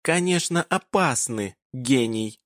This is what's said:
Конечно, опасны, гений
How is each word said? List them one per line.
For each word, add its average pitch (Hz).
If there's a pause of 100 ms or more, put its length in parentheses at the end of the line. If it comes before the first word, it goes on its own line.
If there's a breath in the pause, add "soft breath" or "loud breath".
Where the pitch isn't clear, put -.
Конечно, 170
опасны, 123 (180)
гений 117